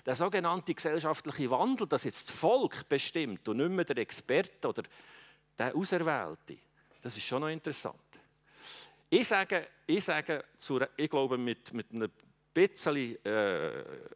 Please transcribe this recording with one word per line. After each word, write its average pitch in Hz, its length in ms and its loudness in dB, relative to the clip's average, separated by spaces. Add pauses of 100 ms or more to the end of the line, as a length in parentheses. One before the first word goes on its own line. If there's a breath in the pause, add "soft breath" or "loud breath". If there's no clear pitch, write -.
Der 127 80 0
sogenannte 175 580 0
gesellschaftliche 156 800 0
Wandel, 202 380 2
dass - 160 2
jetzt - 240 -4
das - 80 -4
Volk 220 520 2
bestimmt 139 600 -2
und 107 80 0
nicht 151 140 2
mehr 185 140 0
der 123 140 -2
Experte - 720 0
oder 107 160 -4 (720 loud breath)
der 127 160 -2
Auserwählte, 147 840 -2 (460)
das 117 140 -8
ist 107 80 -8
schon 127 160 -2
noch 156 80 -2
interessant. 156 500 -6 (1120 loud breath)
Ich 233 160 6
sage, 190 400 2 (200)
ich 185 180 2
sage, 151 400 -2 (140)
zu - 180 -2
Re-, 131 200 2
ich 151 140 0
glaube, 135 260 2
mit, 120 360 -4
mit 117 180 -8
einem 113 200 -4 (420)
bisschen, 147 720 2
äh, 90 600 0 (320)